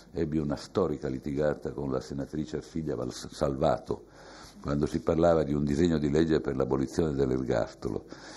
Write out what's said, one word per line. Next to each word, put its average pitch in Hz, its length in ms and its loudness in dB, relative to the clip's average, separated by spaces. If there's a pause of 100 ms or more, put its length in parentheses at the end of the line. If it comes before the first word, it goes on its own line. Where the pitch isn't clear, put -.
(120)
ebbi 78 260 0
una 73 180 0
storica 73 520 -2
litigata 71 640 -2
con 69 200 -4
la 65 100 0
senatrice 71 560 -6
Arsiglia 73 400 -6
Val-, 60 160 -4
Salvato, - 960 -2 (540)
quando 71 260 2
si 82 140 -4
parlava 82 420 4
di 71 120 0
un 73 100 0
disegno 78 340 4
di 73 120 2
legge 80 300 4
per 69 140 -2
l'abolizione 67 580 0
dell'ergastolo, 64 920 -2 (320)